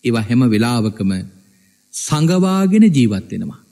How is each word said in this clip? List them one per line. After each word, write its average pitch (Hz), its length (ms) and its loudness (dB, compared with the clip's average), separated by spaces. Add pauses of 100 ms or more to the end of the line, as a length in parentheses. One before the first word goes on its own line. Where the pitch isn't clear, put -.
ඒවා 117 200 -2
හැම 120 260 2
වෙලාවකම 107 640 0 (800)
සඟවාගෙන 185 920 0
ජීවත් 113 420 0
වෙනවා. - 300 -10 (120)